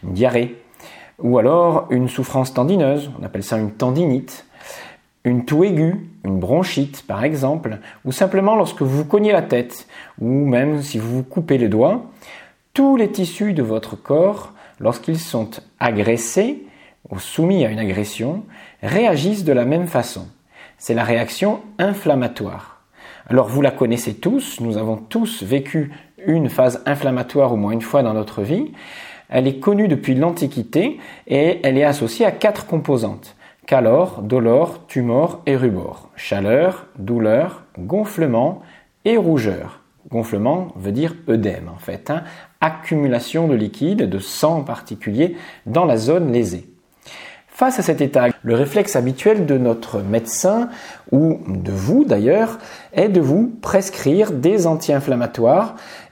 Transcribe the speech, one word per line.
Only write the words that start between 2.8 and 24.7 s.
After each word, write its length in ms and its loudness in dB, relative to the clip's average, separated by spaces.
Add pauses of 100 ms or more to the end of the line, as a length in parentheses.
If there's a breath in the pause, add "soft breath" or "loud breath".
on 60 -12
appelle 180 -8
ça 140 -4
une 140 -2
tendinite, 720 -2 (800 loud breath)
une 200 0
toux 220 2
aiguë, 440 0 (140)
une 160 -2
bronchite 680 -2
par 200 -4
exemple, 540 -2 (260 loud breath)
ou 80 -4
simplement 420 2
lorsque 260 0
vous 180 0
vous 60 -2
cognez 280 2
la 80 4
tête, 460 -4 (340 loud breath)
ou 240 0
même 360 2
si 180 -6
vous 180 -4
vous 60 -4
coupez 340 0
le 100 2
doigt, 360 2 (720 loud breath)
tous 220 4
les 160 2
tissus 400 -2
de 100 0
votre 400 -4
corps, 520 0 (260 loud breath)
lorsqu'ils 400 -2
sont 300 -4 (320)
agressés 840 0 (460 loud breath)
ou 100 -10
soumis 460 0
à 40 0
une 100 -6
agression, 640 -4 (380 loud breath)
réagissent 600 0
de 80 2
la 140 4
même 220 0
façon. 400 -4 (500 loud breath)
C'est 160 -4
la 100 2
réaction 560 0 (180)
inflammatoire. 1080 -2 (440 loud breath)
Alors 220 2
vous 120 0
la 100 4
connaissez 420 -2
tous, 480 -4
nous 160 -2